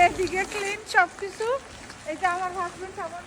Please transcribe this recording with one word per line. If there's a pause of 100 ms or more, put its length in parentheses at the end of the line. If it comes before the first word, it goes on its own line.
এদিকে (100)
ক্লিন (140)
সব (120)
কিছু, (640)
এই
যে
আমার
হাজব্যান্ড, (100)
আমার